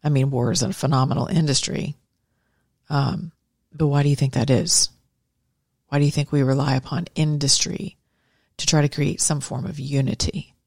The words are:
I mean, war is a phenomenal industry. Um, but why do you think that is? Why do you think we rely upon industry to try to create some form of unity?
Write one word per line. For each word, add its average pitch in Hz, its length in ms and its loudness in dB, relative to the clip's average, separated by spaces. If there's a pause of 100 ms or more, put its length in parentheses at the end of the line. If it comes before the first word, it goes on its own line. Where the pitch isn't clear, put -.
I 151 60 0
mean, 139 220 2
war 120 200 0
is 180 120 0
a - 100 -2
phenomenal - 540 0
industry. 147 720 0 (920)
Um, 147 440 -2 (400)
but 151 140 0
why 143 160 2
do 143 60 4
you 139 80 4
think 135 180 0
that 127 160 0
is? - 380 2 (1000)
Why 143 100 0
do 143 60 4
you 143 60 4
think 147 220 -2
we 143 100 4
rely 135 320 2
upon 147 400 -4
industry - 840 -2 (580)
to - 100 -6
try 151 160 4
to 143 60 2
create - 320 -4
some 151 200 0
form 131 260 -8
of 147 120 -8
unity? 139 760 -4 (120)